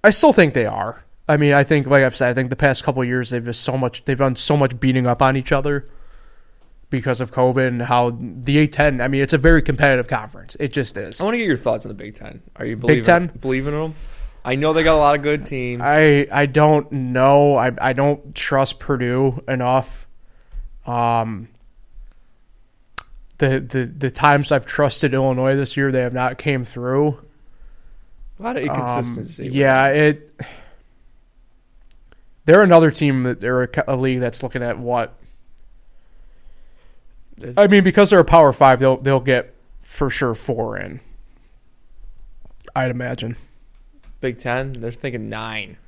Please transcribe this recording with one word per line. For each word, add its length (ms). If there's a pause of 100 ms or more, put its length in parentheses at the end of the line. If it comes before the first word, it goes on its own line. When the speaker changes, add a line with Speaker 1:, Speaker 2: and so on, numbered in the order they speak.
Speaker 1:
I 80
still 220
think 200
they 140
are. 360 (240)
I 100
mean, 160
I 100
think, 240
like 160
I've 120
said, 140
I 40
think 180
the 40
past 280
couple 180
of 60
years 240
they've 120
just 180
so 160
much, 280
they've 120
done 180
so 220
much 220
beating 280
up 160
on 140
each 140
other 360 (1040)
because 300
of 100
covid 360
and 160
how 360
the 400
A 80
ten, 320
I 80
mean, 140
it's 120
a 40
very 240
competitive 460
conference. 520
It 140
just 240
is. 240
Speaker 2:
I 20
wanna 140
get 100
your 100
thoughts 280
on 40
the 60
Big 200
Ten. 260 (140)
Are 100
you 100
Speaker 1:
Big 60
Speaker 2:
believing, 220
Speaker 1:
Ten? 240 (120)
Speaker 2:
believing 360
in 80
'em? 120 (480)
I 120
know 180
they 100
got 120
a 20
lot 180
of 60
good 240
teams. 400
Speaker 1:
I, 460
I 160
don't 440
know. 680
I, 220
I 140
don't 400
trust 460
Purdue 680
enough. 600 (800)
Um, 640 (1900)
the, 220
the, 260
the 260
times 400
I've 140
trusted 480
Illinois 420
this 220
year, 140
they 100
have 120
not 240
came 280
through. 540 (1200)
Speaker 2:
A 40
lot 140
of 60
Speaker 1:
Um, 60
Speaker 2:
inconsistency. 800
Speaker 1:
yeah, 400
it. 440 (2000)
They're 180
another 260
team 340
that 180
they're 220
a, 40
co-, 200
a 80
league 260
that's 200
looking 220
at 160
what. 340 (2250)
Speaker 2:
It's 160
Speaker 1:
I 100
mean, 160
because 260
they're 100
a 60
Power 260
Five, 280
they'll, 180
they'll 220
get 340 (280)
for 280
sure 260
four 420
in, 220 (1800)
I'd 160
imagine. 460 (840)
Speaker 2:
Big 200
Ten, 340
they're 180
thinking 380
nine. 480 (100)